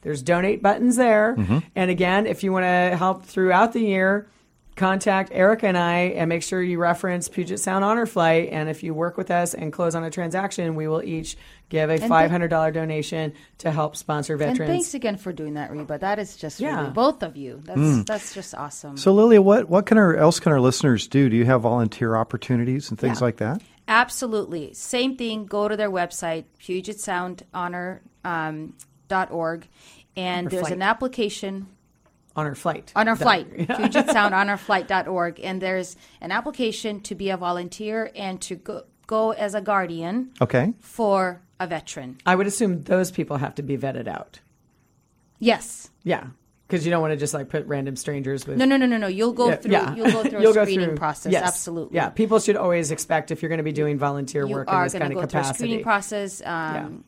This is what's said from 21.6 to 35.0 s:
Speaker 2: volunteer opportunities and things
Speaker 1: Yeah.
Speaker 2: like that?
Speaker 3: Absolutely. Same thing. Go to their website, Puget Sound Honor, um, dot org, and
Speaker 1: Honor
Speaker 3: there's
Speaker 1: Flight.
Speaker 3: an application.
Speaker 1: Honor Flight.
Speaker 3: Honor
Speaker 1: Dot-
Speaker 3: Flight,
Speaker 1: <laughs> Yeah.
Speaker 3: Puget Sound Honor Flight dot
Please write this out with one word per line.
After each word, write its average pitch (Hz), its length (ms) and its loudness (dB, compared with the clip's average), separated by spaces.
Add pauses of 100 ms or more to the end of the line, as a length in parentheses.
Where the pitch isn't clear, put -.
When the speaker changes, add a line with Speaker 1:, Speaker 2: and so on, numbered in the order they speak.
Speaker 2:
volunteer 113 540 0
opportunities 127 760 -2
and 110 80 -8
things 117 200 -2
Speaker 1:
Yeah. 123 60 2
Speaker 2:
like 113 120 0
that? 123 240 -4 (260)
Speaker 3:
Absolutely. 220 840 0
Same 262 440 -4
thing. 220 280 -6
Go 208 220 -2
to 214 80 -2
their 208 160 -2
website, 170 540 -4 (140)
Puget 190 400 -8
Sound 180 440 -6 (100)
Honor, 180 480 -8 (220)
um, 156 500 -6 (340)
dot 190 240 -2
org, 165 360 -4 (480)
and 180 300 -4
Speaker 1:
Honor - 60 -4
Speaker 3:
there's 180 160 -2
Speaker 1:
Flight. 165 60 -2
Speaker 3:
an 180 100 -4
application. 208 840 -4 (680)
Speaker 1:
Honor 147 200 -4
Flight. - 400 -6
Speaker 3:
Honor 220 200 2
Speaker 1:
Dot- 220 80 -6
Speaker 3:
Flight, 202 280 2
Speaker 1:
<laughs> - 60 -16 (120)
Yeah. 254 80 -2
Speaker 3:
Puget 277 340 0
Sound 208 240 4
Honor 202 220 0
Flight 190 300 -2
dot 190 200 -2